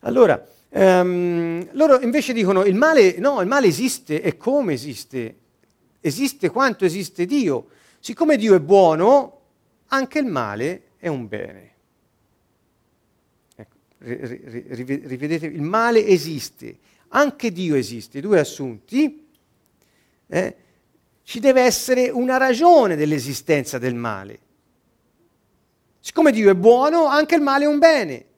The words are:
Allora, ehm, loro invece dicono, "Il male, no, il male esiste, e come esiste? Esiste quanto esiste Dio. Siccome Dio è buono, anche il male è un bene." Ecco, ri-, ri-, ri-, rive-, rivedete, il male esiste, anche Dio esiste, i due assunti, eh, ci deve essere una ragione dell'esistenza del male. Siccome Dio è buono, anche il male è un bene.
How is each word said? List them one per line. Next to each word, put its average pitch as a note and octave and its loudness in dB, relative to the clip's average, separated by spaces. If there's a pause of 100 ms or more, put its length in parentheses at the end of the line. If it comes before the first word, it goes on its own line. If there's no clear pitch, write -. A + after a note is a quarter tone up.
Allora, A#3 2 (240)
ehm, F3+ 0
loro C4+ 4
invece B3+ -2
dicono, G3 2
"Il G3 2
male, B3 4
no, B3 -2
il F3+ -2
male C4 2
esiste, D#3+ -4
e D#3+ -6
come B3+ -2
esiste? B2 -10 (640)
Esiste F3 -4
quanto A#3 -2
esiste F3 -4
Dio. F3+ -2 (300)
Siccome D4+ 0
Dio G#3 4
è F#3 6
buono, F#3+ 4 (460)
anche C4+ -4
il C#4 -2
male B2+ -6
è F3 -10
un C3 -8
bene." G2 -14 (1800)
Ecco, - -20 (240)
ri-, - -12
ri-, B2 -14
ri-, A#2 -16
rive-, C3 -10
rivedete, D3 -8
il D3 -10
male A3 0
esiste, D3+ -4 (300)
anche C#4 -2
Dio E3+ -4
esiste, A#2+ -6
i - -14
due F#3+ 2
assunti, C#3+ -4 (1000)
eh, - -6 (680)
ci - -14
deve C4 4
essere B3+ 0
una B3+ -2
ragione C4 4
dell'esistenza C#3+ -2
del B2 -4
male. G#2+ -10 (1600)
Siccome D#4 2
Dio G#3+ 4
è F#3+ 4
buono, B3+ 4
anche D4+ 0
il D#4+ 2
male C#4 0
è D4 2
un D4 0
bene. C4 2 (120)